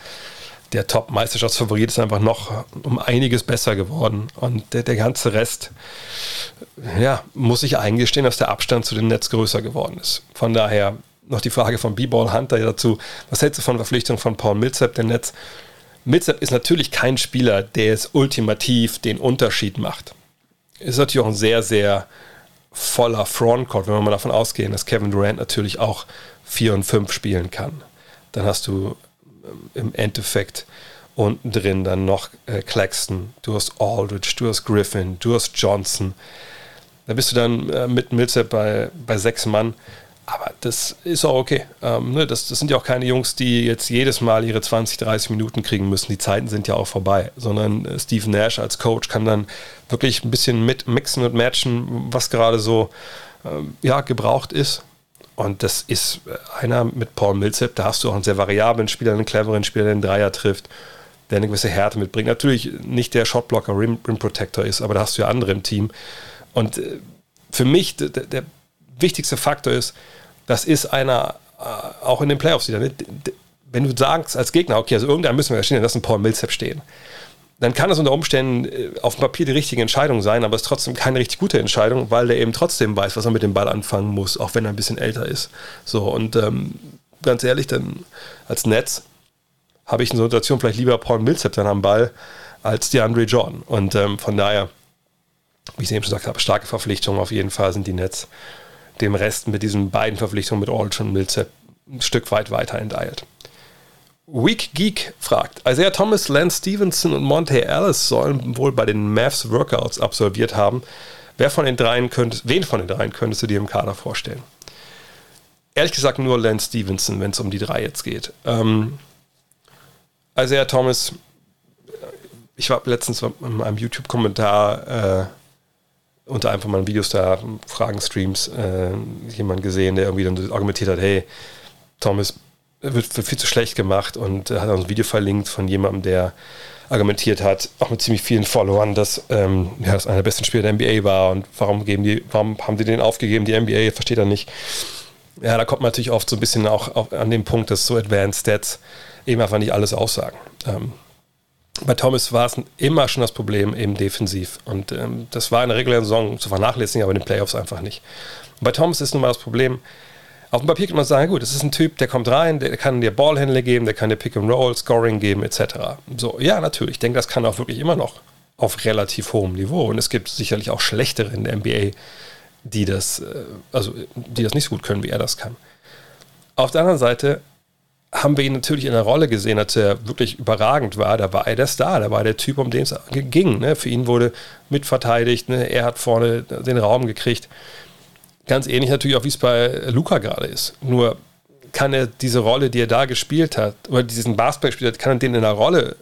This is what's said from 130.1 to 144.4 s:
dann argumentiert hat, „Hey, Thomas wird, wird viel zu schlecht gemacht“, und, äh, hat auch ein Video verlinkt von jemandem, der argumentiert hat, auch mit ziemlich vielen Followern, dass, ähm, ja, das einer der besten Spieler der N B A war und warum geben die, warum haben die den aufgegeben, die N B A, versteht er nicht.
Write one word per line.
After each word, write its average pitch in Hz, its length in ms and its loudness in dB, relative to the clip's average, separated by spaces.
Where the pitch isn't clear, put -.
dann 92 260 -2
argumentiert 101 380 -2
hat, 87 100 2
„Hey, 98 240 2
Thomas 101 320 0
wird, 123 340 -2
wird 110 100 -4
viel - 120 -4
zu - 100 -2
schlecht - 280 0
gemacht“, 98 420 0
und, 95 340 -4
äh, - 80 -2
hat 104 100 -2
auch 98 80 2
ein 90 120 -2
Video 107 160 0
verlinkt 101 420 0
von 95 220 -4
jemandem, 98 320 0
der 90 320 0
argumentiert 104 520 2
hat, 98 280 2
auch - 100 0
mit 110 120 -2
ziemlich 110 200 0
vielen 110 220 2
Followern, 104 500 2
dass, 104 360 0
ähm, 95 400 2
ja, 95 140 2
das 98 120 0
einer 101 120 2
der 95 60 4
besten 104 200 0
Spieler 107 200 2
der 107 80 2
N 104 60 2
B 110 220 4
A 98 40 0
war 95 280 4
und 95 140 -2
warum 104 280 0
geben 101 180 2
die, 104 260 2
warum 107 300 0
haben 110 180 -2
die 110 60 2
den 113 160 2
aufgegeben, 110 460 2
die 110 80 2
N 113 120 4
B 107 220 2
A, 104 40 2
versteht - 260 -2
er 104 80 4
nicht. 101 260 0